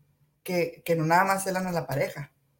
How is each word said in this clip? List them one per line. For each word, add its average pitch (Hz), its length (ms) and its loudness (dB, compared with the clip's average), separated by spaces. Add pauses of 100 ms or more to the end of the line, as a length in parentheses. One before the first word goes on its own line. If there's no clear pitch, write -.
(440)
que, 175 400 -2
que 170 120 2
no 160 100 0
nada 170 180 6
más 190 200 0
celan 185 220 -2
a 180 60 -4
la 165 140 -2
pareja, 143 460 -4 (280)